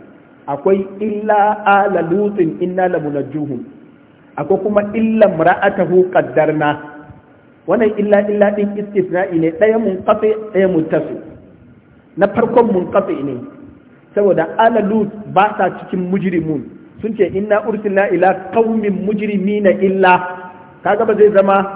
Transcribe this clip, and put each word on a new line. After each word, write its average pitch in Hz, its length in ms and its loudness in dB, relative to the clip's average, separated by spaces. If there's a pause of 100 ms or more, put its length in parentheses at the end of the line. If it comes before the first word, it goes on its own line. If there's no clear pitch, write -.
(480)
Akwai 190 340 0 (140)
"إلا 208 440 0 (360)
آل 202 180 2 (160)
لوط 202 280 0 (200)
إنا 185 300 -2
لمنجوهم." 143 720 -4 (760)
Akwai 190 240 0
kuma 208 200 0 (140)
"إلا 220 320 4
امرأته 180 640 0 (200)
قدرنا." 151 600 0 (960)
Wannan 214 300 2
illa, 202 200 2 (120)
illa 202 200 2
ɗin 208 280 -2
istisna'i 185 600 -2
ne, 160 120 2
ɗaya 220 280 2
munqati, 208 520 0 (240)
ɗaya 190 160 2
muttasil. 156 480 -2 (960)
Na 185 120 0
farkon 233 420 0
munqati 185 520 -2
ne, 139 120 -6 (800)
saboda 175 400 0
ala 233 260 2
Lut 202 300 0 (240)
ba 208 200 2
sa 185 160 0 (120)
cikin 185 240 -6
mujrimun. 170 560 -2 (400)
Sun 214 120 -4
ce, 208 120 2
"إنا 208 400 0
أرسلنا 208 440 0
إلى 180 180 2 (260)
قوم 220 280 0 (200)
مجرمين 208 640 -2
إلا." 190 480 4 (680)
Kaga 208 220 0
ba 220 100 2
zai 208 200 6
zama 196 240 4 (180)